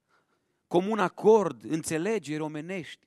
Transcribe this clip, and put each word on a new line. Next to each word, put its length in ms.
comun 320
acord, 640
înțelegeri 800
omenești, 640